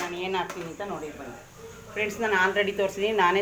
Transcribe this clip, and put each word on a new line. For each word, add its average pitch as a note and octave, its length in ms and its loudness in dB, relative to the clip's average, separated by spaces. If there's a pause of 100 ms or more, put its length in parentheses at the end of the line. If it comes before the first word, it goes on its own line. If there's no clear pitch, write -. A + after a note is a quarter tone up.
ನಾನು F3 140 -6 (100)
ಏನು F#3+ 140 -2
ಹಾಕ್ತೀನಿ E3+ 340 -6
ಅಂತ G3+ 100 -10 (100)
ನೋಡಿ D3+ 140 -8 (120)
ಬನ್ನಿ. B2 200 -14 (540)
ಫ್ರೆಂಡ್ಸ್, G#3 300 -2
ನಾನು G3+ 200 2
already G3 360 4
ತೋರಿಸಿದ್ದೀನಿ G3+ 440 2
ನಾನೇ F#3 180 6